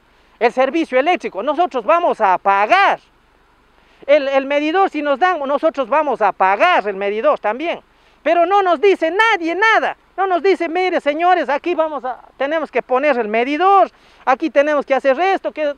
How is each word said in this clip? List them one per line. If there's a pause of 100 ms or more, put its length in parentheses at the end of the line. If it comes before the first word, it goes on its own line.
(380)
el
servicio
eléctrico,
nosotros
vamos
a
pagar. (1040)
El,
el
medidor,
si
nos
dan,
nosotros
vamos
a
pagar
el
medidor
también. (420)
Pero
no
nos
dice
nadie
nada, (180)
no
nos
dice,
"Mire,
señores,
aquí
vamos
a, (160)
tenemos
que
poner
el
medidor, (360)
aquí
tenemos
que
hacer
esto,
que,